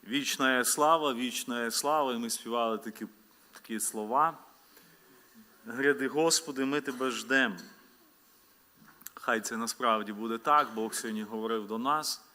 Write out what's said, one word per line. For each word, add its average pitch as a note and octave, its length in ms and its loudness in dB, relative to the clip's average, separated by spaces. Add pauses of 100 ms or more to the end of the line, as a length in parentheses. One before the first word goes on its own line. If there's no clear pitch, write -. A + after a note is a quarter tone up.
Вічна C3 560 2
слава, D3+ 500 4
вічна A#2+ 560 -2
слава. C#3+ 440 2
І A#2 40 -2
ми A#2 120 -4
співали A2+ 480 0
такі, G#2+ 280 -10 (460)
такі - 280 -8
слова. B2+ 580 0 (1300)
«Гряди, C3 420 2
Господи, D3 560 2
ми C#3+ 160 0
тебе C3 300 -2
ждем». A2+ 460 2 (1600)
Хай A#2 260 0
це A2+ 160 -6
насправді A2 560 0
буде A2+ 260 -4
так, D3 360 4
Бог A2 200 -4
сьогодні G#2+ 280 -4
говорив A2 440 -4
до A2 120 -4
нас. D3 460 -2 (100)